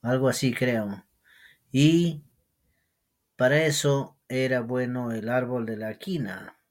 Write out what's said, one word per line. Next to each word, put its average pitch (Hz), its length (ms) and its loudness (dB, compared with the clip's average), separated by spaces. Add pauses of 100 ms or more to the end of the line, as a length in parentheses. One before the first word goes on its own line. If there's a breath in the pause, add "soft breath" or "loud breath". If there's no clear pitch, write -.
algo 131 260 2
así 123 240 0
creo. 107 520 -2 (680 soft breath)
Y 156 540 4 (1120)
para 143 300 4
eso 143 500 0 (120)
era 127 340 0
bueno 123 500 -4
el 110 160 -6
árbol 123 360 -2
de 110 120 -6
la 110 180 -8
quina. 120 640 -8 (140)